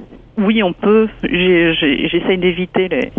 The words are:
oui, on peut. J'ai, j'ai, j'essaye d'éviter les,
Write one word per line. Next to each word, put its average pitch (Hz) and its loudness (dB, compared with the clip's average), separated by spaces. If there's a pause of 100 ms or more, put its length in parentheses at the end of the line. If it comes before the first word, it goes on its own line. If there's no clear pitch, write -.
(400)
oui, 214 2
on 180 0
peut. 214 2 (160)
J'ai, 175 2
j'ai, 156 0
j'essaye 175 -2
d'éviter 180 -2
les, 170 -4